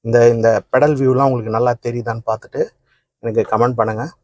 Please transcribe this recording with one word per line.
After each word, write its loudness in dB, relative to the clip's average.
இந்த, 4
இந்த 2
பெடல் 2
வியூலாம் 2
உங்களுக்கு -4
நல்லா 0
தெரியுதான்னு -6
பார்த்துட்டு -6
எனக்கு -2
கமெண்ட் 2
பண்ணுங்க. -4